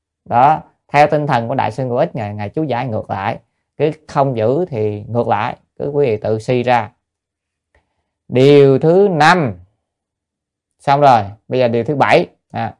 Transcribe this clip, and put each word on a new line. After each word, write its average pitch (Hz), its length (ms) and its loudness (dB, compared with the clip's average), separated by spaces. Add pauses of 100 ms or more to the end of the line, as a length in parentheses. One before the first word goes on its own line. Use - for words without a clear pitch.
(240)
Đó, 123 380 2 (260)
theo 143 220 4
tinh 151 160 -2
thần 120 220 -2
của 135 60 -6
Đại 107 180 -4
sư 131 120 -8
Ngũ 120 120 -6
Ích, 170 180 -2
Ngài, 104 200 -8
Ngài 104 140 -10
chú 156 140 -6
giải 127 240 -4
ngược 110 240 -8
lại. 101 280 -6 (380)
Cứ 151 140 -2 (180)
không 139 280 -2
giữ 127 280 0
thì 107 440 -6
ngược 113 200 -4
lại, 113 280 -4 (200)
cứ 143 140 -8
quý 143 160 -2
vị 110 100 -2
tự 107 220 -4
suy 123 240 -2
ra. 113 280 -2 (1400)
Điều 135 500 6
thứ 175 320 2
năm. 151 440 2 (1200)
Xong 143 220 0
rồi, 123 240 6 (240)
bây 127 120 -2
giờ 123 80 2
điều 117 160 -2
thứ 151 120 -4
bảy. 135 300 2 (240)
À, 113 300 -8